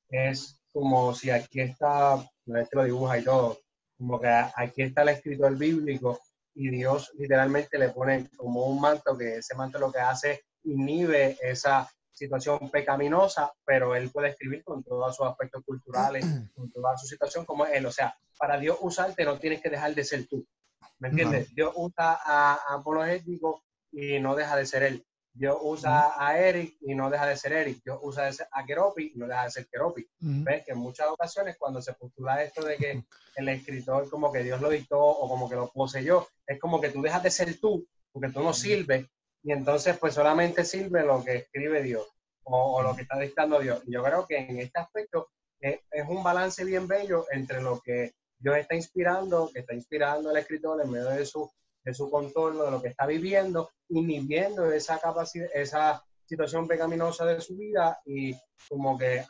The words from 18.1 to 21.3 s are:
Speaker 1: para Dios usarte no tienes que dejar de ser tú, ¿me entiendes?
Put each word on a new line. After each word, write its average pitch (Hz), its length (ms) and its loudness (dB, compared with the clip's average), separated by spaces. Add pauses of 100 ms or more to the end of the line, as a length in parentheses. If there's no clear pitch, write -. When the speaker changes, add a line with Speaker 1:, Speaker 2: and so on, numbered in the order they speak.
Speaker 1:
para 143 200 0
Dios 151 220 0
usarte 180 440 -2
no 143 140 0
tienes 156 220 -2
que 160 100 -2
dejar 151 240 -2
de 147 100 -2
ser 135 240 -4
tú, 123 180 -6 (540)
¿me 127 80 -6
entiendes? 147 380 2